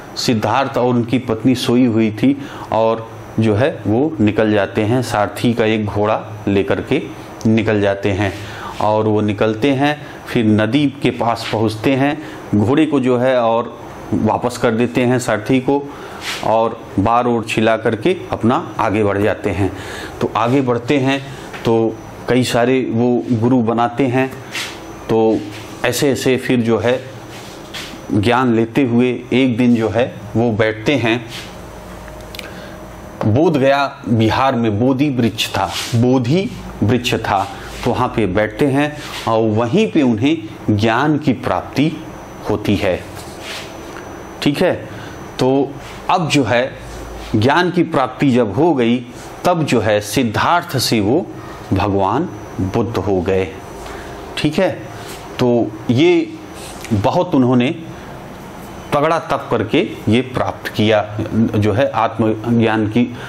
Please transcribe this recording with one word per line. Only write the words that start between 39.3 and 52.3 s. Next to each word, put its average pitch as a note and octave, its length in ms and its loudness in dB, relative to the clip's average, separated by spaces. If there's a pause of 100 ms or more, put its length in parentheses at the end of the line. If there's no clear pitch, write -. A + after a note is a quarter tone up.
वहीं A#2 500 2
पे D#3+ 100 2
उन्हें B2+ 360 2 (400)
ज्ञान B2+ 400 2
की C3+ 160 0
प्राप्ति G2+ 580 -2 (580)
होती G#2 260 0
है। F2+ 280 0 (1400)
ठीक D3 200 2
है, E3+ 120 4 (640)
तो C3+ 320 2 (380)
अब E3 200 2
जो C#3+ 140 4
है A#2+ 300 2 (640)
ज्ञान D3 360 4
की E3+ 120 2
प्राप्ति C#3+ 480 0
जब A#2 220 2
हो D#3 200 4
गई A#2+ 320 2 (400)
तब E3+ 180 2
जो B2+ 160 2
है G#2 220 2
सिद्धार्थ C3 760 0
से A#2+ 220 0
वो A2 260 2 (480)
भगवान G2 560 0 (320)